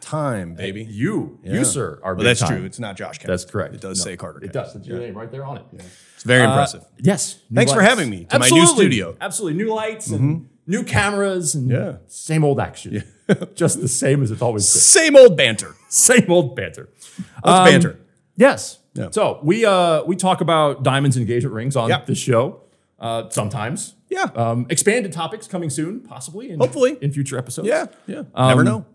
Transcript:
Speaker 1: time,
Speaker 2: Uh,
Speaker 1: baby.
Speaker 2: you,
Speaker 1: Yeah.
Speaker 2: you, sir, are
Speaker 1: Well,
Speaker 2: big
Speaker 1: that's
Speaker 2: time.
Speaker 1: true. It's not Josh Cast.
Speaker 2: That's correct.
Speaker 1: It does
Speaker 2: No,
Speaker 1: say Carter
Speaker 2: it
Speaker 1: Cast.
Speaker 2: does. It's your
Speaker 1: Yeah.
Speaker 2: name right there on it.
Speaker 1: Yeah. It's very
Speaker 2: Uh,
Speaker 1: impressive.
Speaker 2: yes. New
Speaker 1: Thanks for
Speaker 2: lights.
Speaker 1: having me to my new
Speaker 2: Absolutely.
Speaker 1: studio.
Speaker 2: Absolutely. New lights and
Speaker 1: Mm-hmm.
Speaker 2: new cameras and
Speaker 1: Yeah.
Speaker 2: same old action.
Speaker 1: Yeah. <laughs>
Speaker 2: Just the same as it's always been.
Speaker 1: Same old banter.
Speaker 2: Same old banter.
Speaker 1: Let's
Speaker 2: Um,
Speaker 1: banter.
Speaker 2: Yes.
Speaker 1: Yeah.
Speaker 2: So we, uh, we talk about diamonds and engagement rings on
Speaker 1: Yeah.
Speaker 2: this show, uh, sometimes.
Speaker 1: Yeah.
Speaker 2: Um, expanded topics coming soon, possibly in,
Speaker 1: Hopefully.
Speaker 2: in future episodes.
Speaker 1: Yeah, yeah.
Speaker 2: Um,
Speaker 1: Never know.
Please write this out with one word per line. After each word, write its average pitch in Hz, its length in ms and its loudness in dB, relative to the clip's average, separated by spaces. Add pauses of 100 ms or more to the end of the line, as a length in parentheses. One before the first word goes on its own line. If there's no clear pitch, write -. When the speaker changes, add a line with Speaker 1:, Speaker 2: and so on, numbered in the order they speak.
Speaker 1:
time, 120 520 -8
Speaker 2:
Uh, 85 40 -18
Speaker 1:
baby. 98 320 -10
Speaker 2:
you, 139 540 -6
Speaker 1:
Yeah. 92 120 -8
Speaker 2:
you, 226 100 0
sir, 92 380 -6
are 95 120 -6
Speaker 1:
Well, 90 40 -8
Speaker 2:
big 98 80 0
Speaker 1:
that's 117 140 0
Speaker 2:
time. 107 180 -2
Speaker 1:
true. 92 60 -8
It's 95 140 -14
not 98 180 -12
Josh - 220 -14
Cast. - 80 -20
Speaker 2:
That's 90 180 -4
correct. 90 300 -8
Speaker 1:
It - 60 -18
does 95 180 -10
Speaker 2:
No, 95 60 -6
Speaker 1:
say 92 120 -10
Carter 87 220 -16
Speaker 2:
it 92 140 -16
Speaker 1:
Cast. - 20 -12
Speaker 2:
does. 117 220 -10
It's 98 100 -18
your 120 140 -12
Speaker 1:
Yeah. 120 60 -12
Speaker 2:
name 101 120 -14
right 113 120 -16
there 135 140 -14
on 135 120 -14
it. - 160 -20
Speaker 1:
Yeah. 90 80 -20 (340)
It's - 80 -20
very 127 220 6
Speaker 2:
Uh, 120 60 4
Speaker 1:
impressive. 139 340 -2 (160)
Speaker 2:
yes. 175 400 -2 (100)
New 113 60 -4
Speaker 1:
Thanks 220 160 2
for 233 80 2
Speaker 2:
lights. 202 100 8
Speaker 1:
having 190 200 0
me 87 200 -10
to - 80 2
my - 100 4
new 330 140 8
Speaker 2:
Absolutely. 294 220 4
Speaker 1:
studio. 101 360 0
Speaker 2:
Absolutely. 185 440 -6
New 220 100 -4
lights 220 360 -8
and 104 100 -4
Speaker 1:
Mm-hmm. 151 240 0 (240)
Speaker 2:
new 202 160 -2
cameras 196 720 -2
and 131 120 -2
Speaker 1:
Yeah. 156 280 -4 (100)
Speaker 2:
same 156 380 -2
old 139 160 2
action. - 420 -8 (260)
Speaker 1:
Yeah. 202 60 4 (100)
<laughs> - 120 -16
Speaker 2:
Just - 240 0
the - 80 -4
same 139 340 0
as 110 80 -2
it's 110 120 -6
always 110 200 -2 (100)
been. - 80 2
Speaker 1:
Same 320 360 6
old 240 200 12
banter. 113 380 0 (140)
Speaker 2:
Same - 420 4
old 175 240 2
banter. - 340 -10 (560)
Speaker 1:
Let's 180 140 6
Speaker 2:
Um, 185 80 8
Speaker 1:
banter. 160 320 6 (380)
Speaker 2:
Yes. - 420 2 (160)
Speaker 1:
Yeah. - 160 -8
Speaker 2:
So 196 320 -2
we, 202 240 0
uh, 175 380 2
we 170 100 -2
talk 185 260 0
about 151 440 0
diamonds 135 320 2
and 123 60 -2
engagement 117 320 -2
rings 123 200 -6
on 117 140 0
Speaker 1:
Yeah. 175 180 -2
Speaker 2:
this - 120 -4
show, 127 420 -2 (400)
uh, 113 300 -8
sometimes. 110 640 -6 (140)
Speaker 1:
Yeah. 370 280 -4
Speaker 2:
Um, 117 340 -2
expanded 202 420 -2
topics 165 360 -10
coming 170 200 -8
soon, 165 320 -8
possibly 156 500 -16
in, 160 100 -6
Speaker 1:
Hopefully. 254 400 0
Speaker 2:
in 143 100 -2
future 139 260 -6
episodes. 127 300 -8
Speaker 1:
Yeah, 285 200 -2 (200)
yeah. 277 160 -10 (140)
Speaker 2:
Um, 131 140 4
Speaker 1:
Never 127 120 6
know. 117 320 0